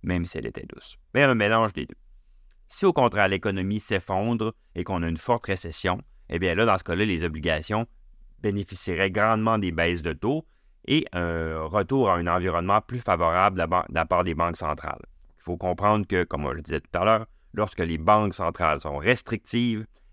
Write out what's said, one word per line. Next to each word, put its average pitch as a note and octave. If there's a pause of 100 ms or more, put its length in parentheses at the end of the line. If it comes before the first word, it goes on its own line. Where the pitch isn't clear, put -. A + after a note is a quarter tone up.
même F2
si -
elle A1+
était -
douce. - (180)
Mais C3+
un C3+
mélange A2
des -
deux. - (720)
Si -
au F#3
contraire G#2
l'économie G2
s'effondre A2 (220)
et F2
qu'on F2+
a E2+
une E2+
forte A#2
récession, F#2 (280)
eh E2+
bien F2
là, A2
dans G2
ce -
cas-là, F2
les F2
obligations D#2+ (540)
bénéficieraient G2
grandement A2
des F#2+
baisses E2+
de D#2+
taux B2+ (400)
et D3
un E2
retour G2+
à F2+
un F2
environnement F2+
plus B2
favorable F2+
de -
la E2+
ban-, F2
de -
la E2
part F2+
des E2+
banques E2+
centrales. D2+ (340)
Il -
faut F2
comprendre F#2+
que, F2+
comme D2
je D#2+
disais D2+
tout -
à F2
l'heure, A2 (260)
lorsque G#2
les E2
banques G2
centrales E2
sont C#2+
restrictives, A2 (280)